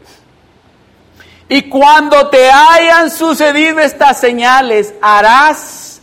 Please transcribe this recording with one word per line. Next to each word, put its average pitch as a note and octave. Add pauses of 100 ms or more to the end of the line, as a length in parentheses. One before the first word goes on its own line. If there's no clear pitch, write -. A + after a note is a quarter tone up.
(1500)
"Y C#4
cuando C#4+
te C4
hayan E4
sucedido D#4
estas C#4
señales, A#3+
harás, A3+ (120)